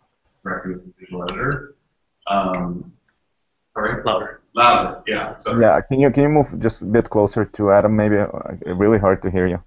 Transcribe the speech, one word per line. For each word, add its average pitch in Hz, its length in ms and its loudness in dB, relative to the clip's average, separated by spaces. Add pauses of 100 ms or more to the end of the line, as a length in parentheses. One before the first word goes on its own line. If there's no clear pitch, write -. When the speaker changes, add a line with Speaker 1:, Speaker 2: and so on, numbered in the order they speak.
(440)
Speaker 1:
directly 92 300 -8
with - 120 -16
the - 140 -20
visual 90 240 -14
editor. 113 520 -8 (520)
Um, 92 680 -4 (840)
Sorry? 104 260 -4
Speaker 2:
Louder. - 380 -4 (140)
Speaker 1:
Louder, 120 500 2
yeah. 107 300 -6
Sorry. 117 260 -2
Speaker 3:
Yeah, 87 200 6
can 135 180 -2
you, 139 100 6
can 139 140 2
you 147 60 4
move 147 300 0
just 110 220 -2
a 90 40 -10
bit 113 260 2
closer 104 340 0
to 101 260 0
Adam? 107 240 4
Maybe, 107 220 2
uh, - 560 -6
really 104 240 4
hard 95 240 2
to 95 80 -4
hear 92 160 0
you. 90 220 -2